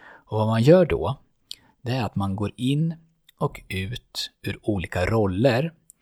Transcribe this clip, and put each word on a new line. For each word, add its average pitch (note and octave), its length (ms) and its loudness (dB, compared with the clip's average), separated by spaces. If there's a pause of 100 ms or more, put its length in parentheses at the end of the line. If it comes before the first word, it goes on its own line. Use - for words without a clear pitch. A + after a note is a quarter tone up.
(260)
Och G#2+ 120 -6
vad G#2+ 100 0
man A2+ 160 2
gör E3+ 220 8
då, G2 360 -2 (600)
det A#2 100 -6
är B2+ 120 -2
att F#2+ 120 -6
man G2 200 -2
går G2+ 200 -4
in D3+ 400 -2 (440)
och - 280 -4
ut - 640 -8 (100)
ur F#2+ 200 -8
olika F#2 440 -2
roller A2 680 2 (280)